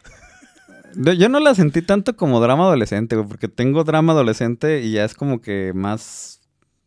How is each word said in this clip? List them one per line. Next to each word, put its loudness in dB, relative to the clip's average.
Yo, 2
yo 4
no 2
la 4
sentí 2
tanto -2
como 2
drama 2
adolescente, 0
güey, -2
porque -10
tengo 0
drama 2
adolescente 0
y -4
ya 0
es -6
como -6
que -6
más, -8